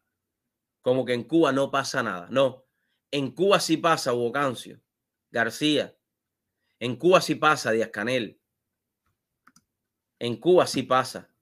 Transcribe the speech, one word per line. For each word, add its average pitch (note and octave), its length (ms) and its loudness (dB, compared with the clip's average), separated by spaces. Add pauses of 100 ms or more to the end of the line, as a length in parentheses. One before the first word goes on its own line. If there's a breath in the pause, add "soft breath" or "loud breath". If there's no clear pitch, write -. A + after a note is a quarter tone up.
(840)
como B2+ 220 0
que B2 100 -2
en A#2+ 100 -4
Cuba D#3 260 4
no C3+ 200 0
pasa C3+ 320 -2
nada. F#2 280 -6
No, B2+ 360 0 (440)
en C#3 220 -4
Cuba F#3+ 260 4
sí D#3+ 200 0
pasa, D#3+ 340 0
Hugo A#2+ 180 -2
Cancio, C3 500 -6 (500)
García. A#2 680 0 (800)
En A#2+ 180 -6
Cuba F3 260 4
sí D#3 120 -4
pasa, C3+ 380 0
Díaz-Canel. A2 680 -4 (1800)
En A#2+ 180 -6
Cuba E3+ 300 4
sí C#3 160 -4
pasa. B2+ 600 -2